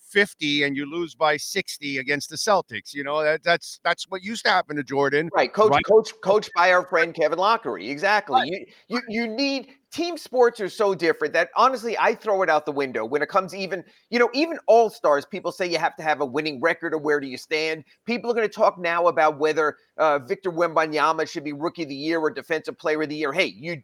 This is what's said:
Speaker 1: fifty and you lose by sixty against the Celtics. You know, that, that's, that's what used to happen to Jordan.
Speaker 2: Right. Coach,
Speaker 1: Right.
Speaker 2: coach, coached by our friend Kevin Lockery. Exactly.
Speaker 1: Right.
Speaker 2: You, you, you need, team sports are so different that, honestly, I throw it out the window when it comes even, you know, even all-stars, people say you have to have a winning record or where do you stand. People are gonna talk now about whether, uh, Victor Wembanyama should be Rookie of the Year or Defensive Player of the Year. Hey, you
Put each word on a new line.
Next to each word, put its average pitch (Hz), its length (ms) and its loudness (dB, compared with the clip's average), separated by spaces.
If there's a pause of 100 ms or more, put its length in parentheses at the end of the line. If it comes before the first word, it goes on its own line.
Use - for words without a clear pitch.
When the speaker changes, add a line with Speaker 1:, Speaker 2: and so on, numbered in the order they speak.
Speaker 1:
fifty 151 600 -2
and 143 120 0
you 143 120 -6
lose 160 280 -8
by 151 220 2
sixty 143 600 -6
against 135 320 -4
the 156 60 -12
Celtics. 160 580 -2
You 143 100 -8
know, 147 180 -2
that, 151 200 0
that's, - 420 -2
that's 170 240 -2
what 190 140 -4
used 214 240 -8
to 226 40 4
happen 175 260 0
to 147 60 -4
Jordan. 139 520 0
Speaker 2:
Right. 143 180 2
Coach, 202 180 4
Speaker 1:
Right. 147 140 4
Speaker 2:
coach, 220 280 4 (120)
coached 208 320 2
by 180 160 6
our 180 140 4
friend 170 280 0
Kevin 160 240 0
Lockery. 151 520 0
Exactly. 196 440 0
Speaker 1:
Right. 254 160 2 (380)
Speaker 2:
You, 226 80 -4
you, 247 120 -4
you 226 200 -4
need, 269 400 -4 (220)
team 339 280 -6
sports 240 420 2
are 185 80 -4
so 202 260 0
different 156 380 0
that, 170 240 0
honestly, 233 420 2
I 202 160 2
throw 202 280 -2
it 165 80 2
out 151 160 2
the 151 60 -4
window 127 320 -4
when 139 180 -2
it 147 60 -2
comes 190 260 -2
even, 190 280 -8 (280)
you 233 80 0
know, 240 160 4
even 320 320 -2
all-stars, 196 580 4
people 175 260 -8
say 180 160 -4
you 170 120 0
have 160 180 -2
to 170 60 -14
have 151 180 0
a 147 60 -2
winning 143 340 -4
record 165 320 -2
or 156 60 0
where 147 220 0
do 135 60 -8
you 127 120 -12
stand. 160 460 -4 (200)
People 233 260 -4
are 233 40 0
gonna 220 140 0
talk 202 300 2
now 170 280 0
about 156 320 2
whether, 151 380 0 (200)
uh, 147 220 2
Victor 180 340 -6
Wembanyama 156 760 0
should 160 160 -10
be 147 80 -8
Rookie 165 320 -6
of 139 40 -8
the 139 60 -10
Year 160 260 -2
or 156 100 0
Defensive 156 480 -6
Player 156 240 0
of 147 60 -4
the 151 80 -8
Year. 147 160 -2
Hey, 170 140 2
you 131 380 -10